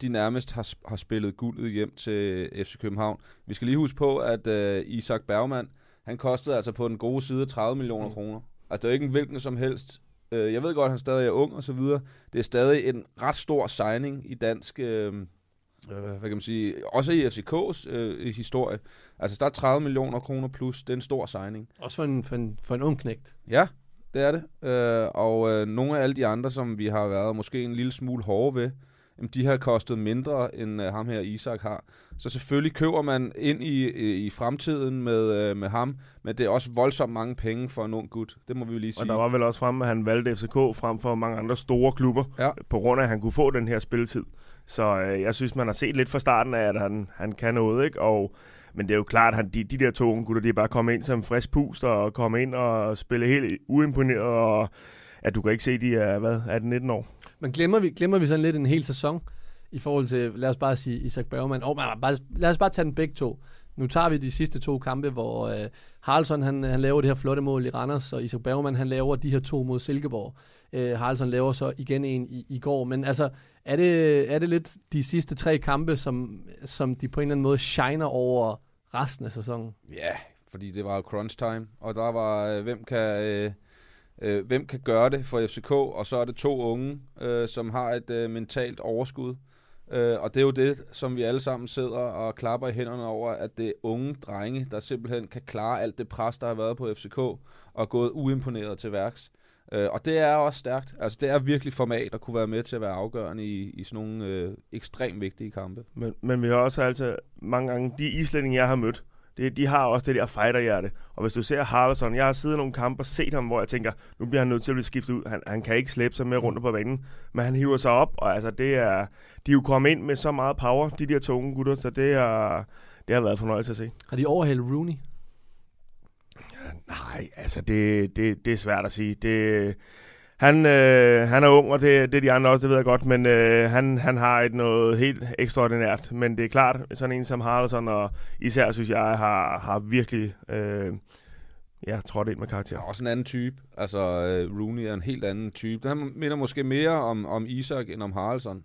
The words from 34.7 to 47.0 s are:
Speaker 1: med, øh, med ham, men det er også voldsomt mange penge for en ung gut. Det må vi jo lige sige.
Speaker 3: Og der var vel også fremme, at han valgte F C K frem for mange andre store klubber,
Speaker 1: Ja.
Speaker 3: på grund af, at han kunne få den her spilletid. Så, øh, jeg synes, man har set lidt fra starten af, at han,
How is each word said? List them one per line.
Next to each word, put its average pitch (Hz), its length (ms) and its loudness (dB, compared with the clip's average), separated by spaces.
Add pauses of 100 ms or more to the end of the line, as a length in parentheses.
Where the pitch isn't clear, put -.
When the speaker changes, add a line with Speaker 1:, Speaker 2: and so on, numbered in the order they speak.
Speaker 1:
med, 113 300 2
øh, 104 240 0
med 98 120 -4
ham, 123 280 -2 (260)
men 110 120 -6
det 120 100 2
er 104 40 2
også 123 220 0
voldsomt 123 420 0
mange 113 220 -6
penge 117 340 -4
for 117 160 -6
en 110 80 -6
ung 110 160 -6
gut. 110 260 -10 (120)
Det 123 80 -8
må 127 100 -6
vi 113 80 -8
jo 117 60 -4
lige 107 140 -4
sige. 117 100 -6
Speaker 3:
Og 113 40 -4
der 113 60 0
var 113 160 2
vel 123 140 2
også 117 160 2
fremme, 127 260 0
at - 20 0
han 113 180 0
valgte 117 300 2
F 104 40 -10
C 110 40 -6
K 113 100 -8
frem 117 460 2
for 117 160 -2
mange 113 220 -2
andre 113 200 -2
store 127 340 4
klubber, 131 320 2 (160)
Speaker 1:
Ja. 135 100 2 (200)
Speaker 3:
på 110 100 2
grund 123 220 4
af, - 40 4
at 120 40 2
han 110 120 0
kunne 110 100 -2
få 139 200 6
den 120 160 0
her 113 120 0
spilletid. 120 440 -2 (420)
Så, 104 360 0
øh, 98 200 0
jeg 110 140 0
synes, 127 200 -4
man 123 120 0
har 107 60 -2
set 139 220 -2
lidt 127 140 2
fra 143 100 -2
starten 123 340 2
af, 113 140 2
at 104 120 2
han, 101 360 -2